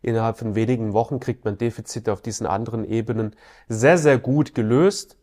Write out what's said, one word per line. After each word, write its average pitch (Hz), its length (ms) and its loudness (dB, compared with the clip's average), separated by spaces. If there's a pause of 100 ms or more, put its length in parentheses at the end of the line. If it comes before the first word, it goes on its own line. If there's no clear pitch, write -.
innerhalb 113 380 -2
von 110 160 -6
wenigen 113 400 0
Wochen 117 260 0
kriegt - 240 -6
man 101 140 -4
Defizite 113 520 -6
auf 101 120 -4
diesen 107 240 -6
anderen 110 400 -4
Ebenen 113 500 -4 (320)
sehr, 127 300 4
sehr 147 180 6
gut 135 380 0
gelöst. 127 680 0